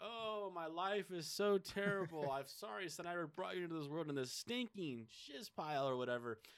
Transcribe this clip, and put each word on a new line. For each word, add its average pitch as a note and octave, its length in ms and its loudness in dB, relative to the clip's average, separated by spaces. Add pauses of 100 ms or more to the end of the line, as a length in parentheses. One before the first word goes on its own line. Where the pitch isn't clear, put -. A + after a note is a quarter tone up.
"Oh, G#3+ 520 -4
my E3 140 -2
life F#3 440 0
is E3 200 -2
so G3+ 260 6
terrible. F#3+ 760 0
I'm C#3 160 0
sorry, G3+ 420 -4
son, E3+ 180 -6
I F3 60 0
ever E3+ 140 0
brought F#3 300 -2
you F3+ 60 0
into E3 160 -2
this D3 100 -2
world D3+ 200 0
in C#3+ 60 0
this B2+ 180 2
stinking F#3 760 -2
shiz C4+ 380 -10
pile D3+ 400 2
or B2+ 80 4
whatever." A#2+ 440 0 (160)